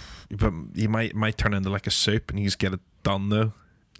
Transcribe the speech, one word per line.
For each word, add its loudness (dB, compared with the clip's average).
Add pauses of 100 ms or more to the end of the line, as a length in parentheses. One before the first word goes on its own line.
(320)
But 0 (200)
you 2
might, 0
might 0
turn 2
into, 0
like, -2
a 0
soup 2
and -4
you 0
just 0
get 0
it -4 (240)
done, 0
though. 2 (460)